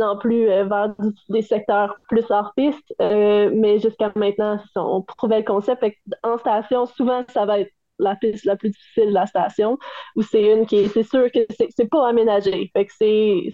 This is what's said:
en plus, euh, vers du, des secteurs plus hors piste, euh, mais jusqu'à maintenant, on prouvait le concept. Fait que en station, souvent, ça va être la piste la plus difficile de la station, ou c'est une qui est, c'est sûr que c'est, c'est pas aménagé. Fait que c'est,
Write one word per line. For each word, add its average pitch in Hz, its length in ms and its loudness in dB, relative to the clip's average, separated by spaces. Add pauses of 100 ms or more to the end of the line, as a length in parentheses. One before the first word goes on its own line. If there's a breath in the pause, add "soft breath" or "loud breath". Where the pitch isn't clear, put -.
en 208 160 0
plus, 226 320 2
euh, 196 160 2
vers 202 240 -2 (100)
du, 208 100 -2 (200)
des 220 120 0
secteurs 208 540 -2 (140)
plus 226 200 0
hors 208 260 -2
piste, 285 460 -2
euh, 208 540 2
mais 214 240 2
jusqu'à 214 360 -2
maintenant, 208 440 -2 (160)
on 190 260 -2
prouvait 220 380 -2
le 214 60 -4
concept. 220 340 -2
Fait 208 120 -2
que - 60 -20 (260)
en 233 140 -2
station, 226 480 -2
souvent, 247 380 -2 (100)
ça 208 120 0
va 208 140 0
être 196 120 -6 (280)
la 196 160 0
piste 214 300 -4
la 196 100 0
plus 208 160 -4
difficile - 380 -2
de 202 40 0
la 190 140 0
station, 208 500 -2 (380 loud breath)
ou 220 80 0
c'est 214 180 2 (100)
une 220 140 4
qui 214 120 2
est, 202 100 4
c'est 220 160 0
sûr 247 280 2
que 233 80 0 (160)
c'est, - 120 0 (100)
c'est 233 100 0
pas 277 220 2
aménagé. 202 680 0
Fait 202 120 2
que - 120 -20
c'est, 214 540 2